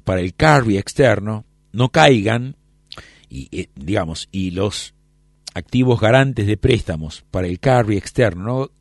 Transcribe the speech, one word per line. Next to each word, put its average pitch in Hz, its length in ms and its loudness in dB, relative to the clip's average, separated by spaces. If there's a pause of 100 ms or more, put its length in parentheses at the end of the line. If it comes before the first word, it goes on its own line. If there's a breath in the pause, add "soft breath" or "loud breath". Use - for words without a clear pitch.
para 92 180 -2
el 90 120 -6
carry 131 440 2
externo 107 680 0 (280)
no 120 180 0
caigan, 123 680 2 (720 loud breath)
y, 65 240 -16
eh, 92 220 -8
digamos, 82 580 -6
y 92 200 -4
los 98 420 -6 (580)
activos 123 480 0
garantes 120 460 2
de 104 100 0
préstamos 80 760 -2
para 92 160 -4
el 90 140 -6
carry 117 380 2
externo 92 460 -2
no, 131 260 -6 (100)